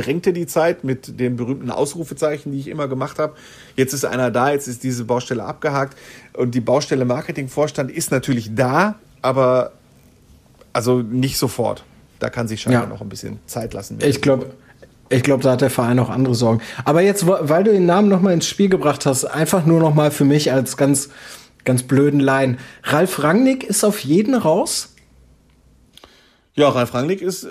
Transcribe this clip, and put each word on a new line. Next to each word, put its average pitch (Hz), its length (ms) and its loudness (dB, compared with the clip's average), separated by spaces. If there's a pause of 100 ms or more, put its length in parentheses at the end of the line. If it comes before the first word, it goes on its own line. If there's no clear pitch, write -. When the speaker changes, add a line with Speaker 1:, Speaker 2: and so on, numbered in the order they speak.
Speaker 1:
drängte 175 280 0
die 170 120 -4
Zeit 170 380 0
mit 131 380 -6
den 123 160 -2
berühmten 123 340 -6
Ausrufezeichen, 151 800 -4
die 139 80 -6
ich 139 80 -10
immer 147 220 -6
gemacht 135 300 -6
habe. 151 160 -4 (420)
Jetzt 131 160 2
ist 139 100 -6
einer 127 260 0
da, 120 220 0
jetzt 139 160 -2
ist 123 160 -10
diese 123 220 -4
Baustelle 120 400 -4
abgehakt. 139 520 -4 (360)
Und 123 200 -2
die 123 80 0
Baustelle 127 440 0
Marketingvorstand 143 840 -4
ist - 200 -6
natürlich 120 420 -2
da, 139 420 0 (260)
aber 127 500 2 (1040)
also 123 260 2
nicht 127 380 -2
sofort. 110 480 -2 (340)
Da 113 120 -4
kann 117 160 -6
sich 107 140 -8
Schalke 123 200 2
Speaker 2:
Ja. 107 60 -4
Speaker 1:
noch 104 140 -12
ein 104 80 -12
bisschen 104 360 -14
Zeit 113 300 -10
lassen. - 260 -12
Speaker 2:
Ich 147 220 0
glaub, 135 240 2 (600)
ich 131 120 2
glaub, 139 200 2
da 135 100 4
hat 123 100 2
der 135 80 4
Verein 123 300 0
auch 120 100 0
andere 127 240 0
Sorgen. 113 280 2 (220)
Aber 156 180 4
jetzt, 196 260 2
wo, 190 140 4
weil 160 220 2
du 220 80 4
den 190 140 4
Namen 196 240 4
noch 190 120 4
mal 190 120 4
ins 165 140 0
Spiel 196 220 2
gebracht 147 360 0
hast, 135 200 0
einfach 156 420 0
nur 165 120 6
noch 160 140 4
mal 151 160 4
für 147 160 0
mich 147 260 4
als 131 260 -2
ganz, 139 320 0 (540)
ganz 127 200 0
blöden 143 360 2
Laien. 135 380 2 (260)
Ralf 160 380 0
Rangnick 254 420 2
ist - 200 -4
auf 208 160 0
jeden 202 340 2
raus? 220 640 0 (1600)
Speaker 1:
Ja, 143 140 4
Ralf 123 260 0
Rangnick 156 260 -2
ist, 180 220 -6
äh, - 80 -14